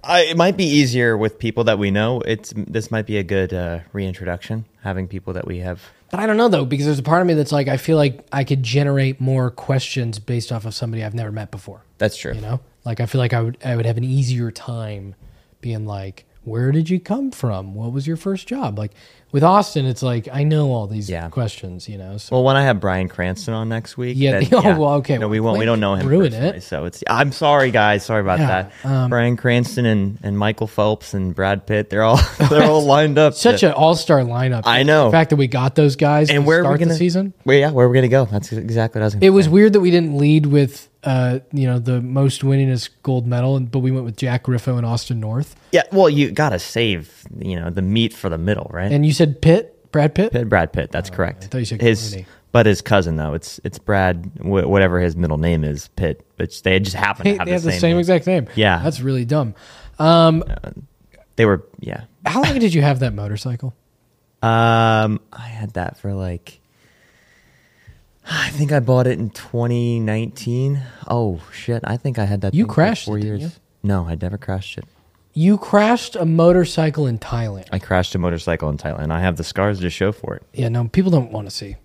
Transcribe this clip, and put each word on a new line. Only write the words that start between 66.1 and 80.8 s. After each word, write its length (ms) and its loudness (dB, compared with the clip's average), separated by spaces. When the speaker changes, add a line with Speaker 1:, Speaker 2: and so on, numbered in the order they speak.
Speaker 1:
like, 460 -10
I 200 -4
think 220 -2
I 80 2
bought 260 2
it 120 0
in 120 -6
twenty 720 -2
nineteen. 800 -4
Oh 340 -2
shit, 320 -6
I 120 -4
think 220 -4
I 80 0
had 160 -2
that 120 -2
Speaker 2:
You 100 4
Speaker 1:
thing 40 -4
for 60 -8
Speaker 2:
crashed 320 0
Speaker 1:
four 120 -4
Speaker 2:
it, 40 -4
didn't 180 -4
Speaker 1:
years. 140 -10
Speaker 2:
you? 60 -20
Speaker 1:
No, 240 0
I 140 -6
never 160 -6
crashed 420 -8
it. 60 -14
Speaker 2:
You 240 4
crashed 600 0
a 100 -4
motorcycle 800 2
in 120 -2
Thailand. 540 -8
Speaker 1:
I 60 -2
crashed 360 -2
a 40 -2
motorcycle 500 -2
in 80 -4
Thailand. 360 -6
I 80 0
have 160 0
the 80 -6
scars 360 -2
to 100 -2
show 220 -2
for 220 -10
it. 80 -16
Speaker 2:
Yeah, 160 -4
no, 200 -2